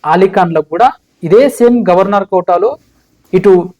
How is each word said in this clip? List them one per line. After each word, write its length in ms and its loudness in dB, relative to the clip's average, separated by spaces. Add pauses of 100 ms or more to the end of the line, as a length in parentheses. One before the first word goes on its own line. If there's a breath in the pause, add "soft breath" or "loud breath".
అలీఖాన్లకు 640 0
కూడా 220 0 (320)
ఇదే 260 2
సేమ్ 400 0
గవర్నర్ 360 0
కోటాలో 520 -2 (560)
ఇటు 360 2 (100)